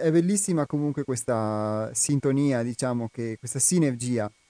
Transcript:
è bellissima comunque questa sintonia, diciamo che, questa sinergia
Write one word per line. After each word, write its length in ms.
è 60
bellissima 540
comunque 380
questa 920
sintonia, 680
diciamo 500
che, 240
questa 220
sinergia 720